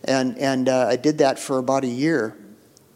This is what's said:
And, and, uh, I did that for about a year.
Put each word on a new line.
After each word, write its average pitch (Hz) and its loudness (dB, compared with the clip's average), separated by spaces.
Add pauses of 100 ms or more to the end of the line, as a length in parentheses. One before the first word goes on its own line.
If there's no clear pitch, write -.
And, 131 0
and, 131 0
uh, 127 2
I 123 2
did 151 0
that 135 2
for 135 -2
about 131 0
a 127 -2
year. 123 -2 (600)